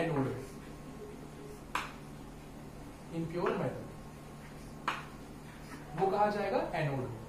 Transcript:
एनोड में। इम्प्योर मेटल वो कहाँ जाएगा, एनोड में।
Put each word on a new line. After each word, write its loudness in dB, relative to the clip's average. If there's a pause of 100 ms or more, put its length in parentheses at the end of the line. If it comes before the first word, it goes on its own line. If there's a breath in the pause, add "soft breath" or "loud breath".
एनोड 6
में। -2 (2750)
इम्प्योर 4
मेटल 2 (2250)
वो 8
कहाँ 8
जाएगा, 4 (160)
एनोड 4
में। -2 (100)